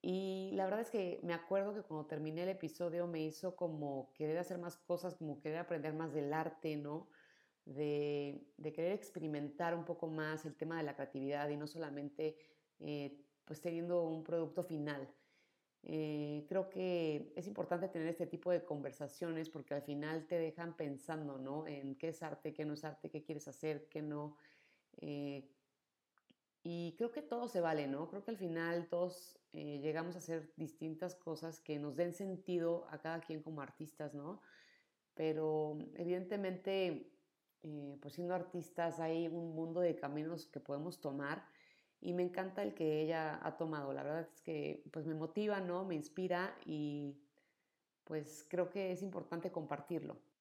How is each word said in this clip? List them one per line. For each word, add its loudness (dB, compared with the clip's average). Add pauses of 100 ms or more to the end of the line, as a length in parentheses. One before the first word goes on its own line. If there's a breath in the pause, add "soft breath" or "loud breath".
Y 0
la 4
verdad 2
es -2
que 2
me 2
acuerdo 2
que -2
cuando -4
terminé -2
el 2
episodio 0
me 0
hizo -2
como 0
querer 2
hacer -2
más -6
cosas, 0
como -4
querer -2
aprender 0
más -2
del 4
arte, 0
¿no? -4 (560 loud breath)
De, 0
de -4
querer 2
experimentar 0
un -2
poco -2
más 0
el -6
tema 0
de 0
la -2
creatividad 0
y 0
no -2
solamente, -2 (400 loud breath)
eh, -4 (220)
pues, -8
teniendo 2
un 0
producto 0
final. -2 (760 soft breath)
Eh, 0
creo 2
que 2
es -4
importante 0
tener 0
este 0
tipo -2
de 6
conversaciones -2
porque -6
al 0
final -2
te 2
dejan -2
pensando, -2
¿no? -2
En -4
qué 0
es -4
arte, -4
qué -2
no 0
es -4
arte, -6
qué -4
quieres -4
hacer, -2
qué -4
no. -2 (580 loud breath)
Eh, -4 (1160)
y 0
creo 2
que -4
todo -2
se 4
vale, 6
¿no? 0
Creo -8
que -4
al -2
final 2
todos, 0 (160)
eh, -4
llegamos 0
a -8
hacer -4
distintas -4
cosas -6
que -2
nos -2
den 4
sentido 0
a -8
cada -2
quien -6
como -6
artistas, -8
¿no? -6 (720 loud breath)
Pero 4 (160)
evidentemente, 2 (520)
eh, -6
pues -10
siendo 0
artistas 0
hay 4
un -2
mundo 2
de 6
caminos -2
que -6
podemos -4
tomar -2 (520 loud breath)
y -2
me 4
encanta 0
el 0
que 4
ella 2
ha -2
tomado. 0
La -2
verdad 0
es -20
que, -2
pues, -2
me 0
motiva, 2
¿no? 0
Me 0
inspira 2 (120)
y, 0 (840 soft breath)
pues, -4
creo 2
que 0
es -2
importante -2
compartirlo. -2 (200)